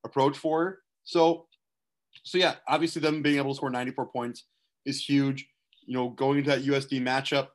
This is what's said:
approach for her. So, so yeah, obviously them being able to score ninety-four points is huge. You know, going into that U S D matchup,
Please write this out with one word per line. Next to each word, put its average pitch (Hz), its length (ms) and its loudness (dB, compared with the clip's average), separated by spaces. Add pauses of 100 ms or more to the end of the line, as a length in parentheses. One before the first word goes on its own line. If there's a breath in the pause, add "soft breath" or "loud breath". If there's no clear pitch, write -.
approach 139 320 0
for 160 280 -2
her. 190 140 -6 (260)
So, 165 420 2 (800)
so - 140 -2
yeah, 180 180 2 (120)
obviously 160 320 0
them 151 220 0
being 143 160 4
able 139 140 0
to 139 40 -4
score 139 140 -4
ninety-four 123 360 -4
points 120 380 -8 (400)
is 139 180 -6
huge. 139 440 0 (400)
You 127 80 -6
know, 123 160 0
going 135 280 2
into 143 120 0
that 135 120 2
U 139 120 0
S 139 120 0
D 131 140 -4
matchup, 135 540 0